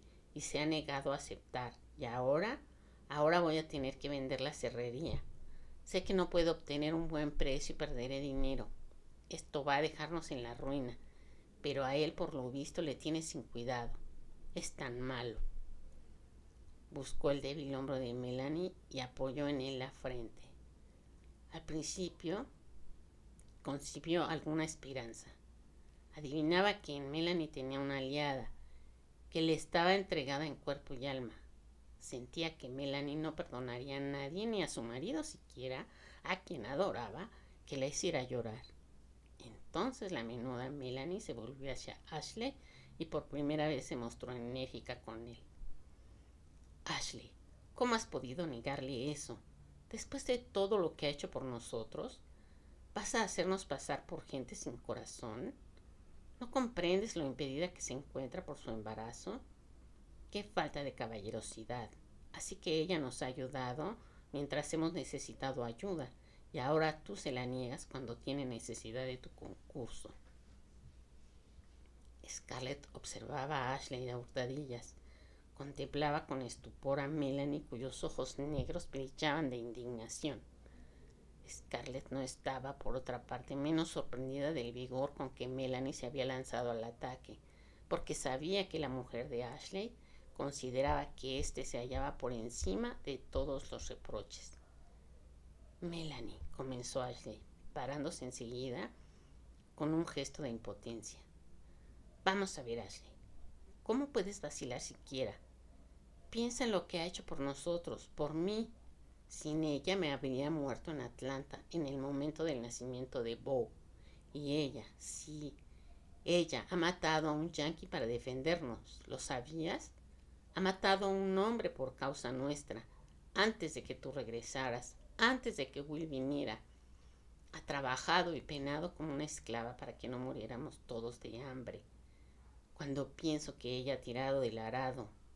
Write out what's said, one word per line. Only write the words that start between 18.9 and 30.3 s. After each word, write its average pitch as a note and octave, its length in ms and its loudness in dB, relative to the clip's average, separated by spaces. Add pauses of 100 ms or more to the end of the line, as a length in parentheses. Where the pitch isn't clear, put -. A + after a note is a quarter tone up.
y C3+ 80 -4
apoyó C3 480 0
en C#3+ 140 2
él C3+ 180 -2
la C3+ 140 -2
frente. B2 500 -4 (1120)
Al E3 100 -8
principio E3+ 840 -2 (1160)
concibió D3 640 2
alguna D#3 400 2
esperanza. C3 680 -6 (840)
Adivinaba D#3+ 640 6
que C#3+ 140 -4
en C#3 160 -4
Melanie E3 340 4
tenía C3+ 320 -2
una C#3 200 2
aliada, C3+ 520 2 (800)
que E3 100 2
le D#3+ 120 8
estaba E3+ 420 8
entregada D#3 520 2